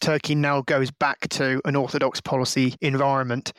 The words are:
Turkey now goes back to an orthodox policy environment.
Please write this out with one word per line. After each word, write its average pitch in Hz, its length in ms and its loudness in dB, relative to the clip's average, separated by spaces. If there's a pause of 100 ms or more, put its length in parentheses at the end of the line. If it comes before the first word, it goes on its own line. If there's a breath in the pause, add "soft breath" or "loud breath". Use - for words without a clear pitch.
Turkey 151 360 0
now 143 260 2
goes 135 260 2
back - 420 -2
to 131 340 0
an 143 100 0
orthodox 139 460 0
policy 127 600 0
environment. 135 800 0